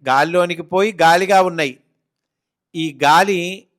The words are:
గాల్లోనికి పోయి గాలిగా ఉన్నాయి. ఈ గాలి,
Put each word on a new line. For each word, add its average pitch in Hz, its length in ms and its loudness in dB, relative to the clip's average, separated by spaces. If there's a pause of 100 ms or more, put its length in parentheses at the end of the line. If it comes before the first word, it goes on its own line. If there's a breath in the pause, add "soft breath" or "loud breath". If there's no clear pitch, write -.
గాల్లోనికి 170 540 0
పోయి 185 300 -2 (100)
గాలిగా 185 400 4
ఉన్నాయి. 165 380 -4 (960)
ఈ 160 280 -8
గాలి, 180 640 0 (120)